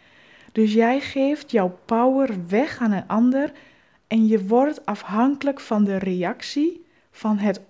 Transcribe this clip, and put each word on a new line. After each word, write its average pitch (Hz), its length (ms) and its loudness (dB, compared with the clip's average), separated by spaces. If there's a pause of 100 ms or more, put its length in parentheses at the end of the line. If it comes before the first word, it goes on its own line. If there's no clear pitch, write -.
(520)
Dus 220 200 2
jij 233 280 2
geeft 285 500 -2
jouw 185 340 0
power 240 640 0
weg 233 300 -2
aan 226 140 0
een - 160 -4
ander 254 440 2 (540)
en 220 200 2
je 214 200 2
wordt 262 400 0
afhankelijk 269 720 -2
van 208 240 0
de 196 120 0
reactie, 190 880 -4 (260)
van 214 280 -2
het 202 320 0